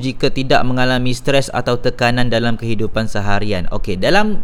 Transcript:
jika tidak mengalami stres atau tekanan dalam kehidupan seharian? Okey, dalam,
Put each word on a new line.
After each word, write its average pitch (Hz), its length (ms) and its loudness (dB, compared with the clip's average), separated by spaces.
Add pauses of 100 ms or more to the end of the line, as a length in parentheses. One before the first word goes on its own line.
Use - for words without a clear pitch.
jika 131 320 -2
tidak 131 320 2
mengalami 127 480 0
stres 135 400 0
atau 123 240 -2
tekanan 120 560 0
dalam 113 240 0
kehidupan 110 480 -2
seharian? 101 640 0
Okey, 95 260 -2
dalam, 185 480 2